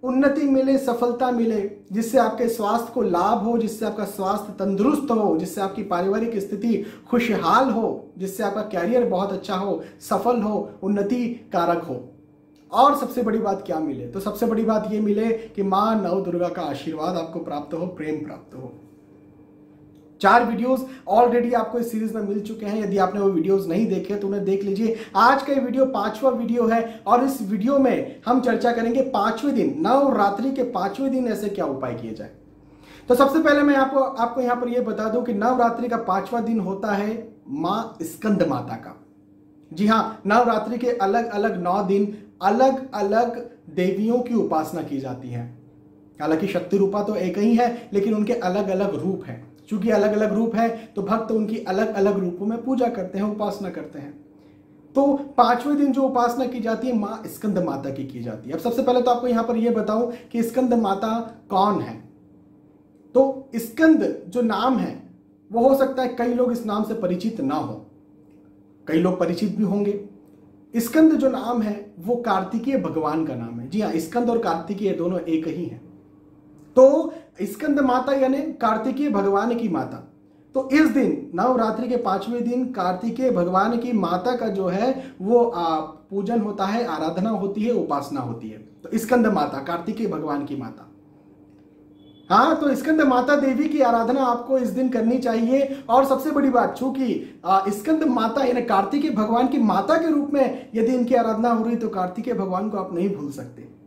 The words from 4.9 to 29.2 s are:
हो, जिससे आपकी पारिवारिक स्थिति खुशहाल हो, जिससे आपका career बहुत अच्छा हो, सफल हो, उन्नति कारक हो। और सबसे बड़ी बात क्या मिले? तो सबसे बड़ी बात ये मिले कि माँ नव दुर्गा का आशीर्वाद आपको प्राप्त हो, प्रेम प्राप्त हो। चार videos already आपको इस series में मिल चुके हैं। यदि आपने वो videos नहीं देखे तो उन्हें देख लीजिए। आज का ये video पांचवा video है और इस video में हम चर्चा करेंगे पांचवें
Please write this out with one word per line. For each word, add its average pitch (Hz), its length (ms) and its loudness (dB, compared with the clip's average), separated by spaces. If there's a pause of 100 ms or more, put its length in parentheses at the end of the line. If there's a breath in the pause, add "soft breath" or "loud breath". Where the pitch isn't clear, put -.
हो, 202 260 2
जिससे 180 240 -4
आपकी 196 220 -6
पारिवारिक 202 540 -2
स्थिति 208 480 -2 (240 loud breath)
खुशहाल 226 600 2
हो, 202 480 -4
जिससे 190 260 -6
आपका 202 180 -4
career 208 440 0
बहुत 190 280 -2
अच्छा 190 220 -6
हो, 185 280 -4 (260 loud breath)
सफल 240 320 2
हो, 208 300 -4 (120)
उन्नति 208 680 -2
कारक 170 300 0
हो। - 300 -10 (580)
और 277 260 6
सबसे 254 260 -2
बड़ी 220 160 0
बात 196 260 -2
क्या 165 140 -4
मिले? 127 280 -6
तो 196 120 -8
सबसे 208 260 -2
बड़ी 226 180 0
बात 208 280 0
ये 214 80 -2
मिले 208 260 2
कि 226 380 -2
माँ 202 320 2
नव 190 260 0
दुर्गा 175 280 -2
का 175 120 -8
आशीर्वाद 156 540 -4
आपको 165 240 -6
प्राप्त 147 340 -8
हो, 170 120 -4
प्रेम 156 400 -6
प्राप्त - 300 -16
हो। 127 180 -14 (1500)
चार 214 240 6
videos 240 360 0 (300 loud breath)
already 240 420 4
आपको 226 260 0
इस 233 120 -4
series 220 240 -4
में 220 60 -4
मिल 202 200 -4
चुके 214 240 -10
हैं। 208 180 -4
यदि 190 140 0
आपने 196 240 2
वो 196 80 4
videos 185 380 0
नहीं 196 200 0
देखे 190 280 -2
तो 202 120 -6
उन्हें 196 180 -2
देख 196 180 0
लीजिए। 208 320 -2 (200 loud breath)
आज 262 280 6
का 285 100 -2
ये 269 60 2
video 247 260 2
पांचवा 220 440 0
video 233 380 0
है 226 400 -2
और 247 160 6
इस 269 180 -2
video 214 380 2
में - 460 0
हम 247 160 2
चर्चा 233 300 2
करेंगे 233 300 0
पांचवें 226 540 0